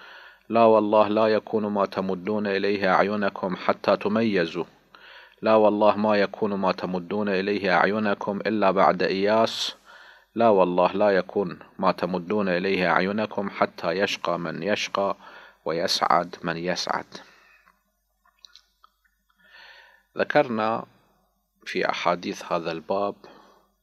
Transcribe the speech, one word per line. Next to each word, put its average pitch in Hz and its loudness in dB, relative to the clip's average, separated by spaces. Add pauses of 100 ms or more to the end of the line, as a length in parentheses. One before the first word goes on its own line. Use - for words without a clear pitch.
(480)
لا 117 4
والله 107 6
لا 110 2
يكون 107 -2
ما 101 0
تمدون 98 -4
إليه 98 0
أعينكم 98 0
حتى - 0
تميزوا، 95 -2 (800)
لا 110 4
والله 104 4
ما 104 2
يكون 101 -2
ما 95 0
تمدون 92 -4
إليه 98 0
أعينكم 101 0
إلا 101 2
بعد 90 2
إياس، 101 0 (600)
لا 113 4
والله 90 4
لا 101 2
يكون 92 -2 (200)
ما 92 2
تمدون 92 -4
إليه 90 0
أعينكم 101 -2
حتى - -2
يشقى 90 -2
من 80 -8
يشقى 98 -4 (480)
ويسعد 87 -2
من 82 -4
يسعد.'" - -6 (3000)
ذكرنا 117 0 (800)
في - -2
أحاديث 90 -4
هذا 82 -4
الباب 101 -4 (680)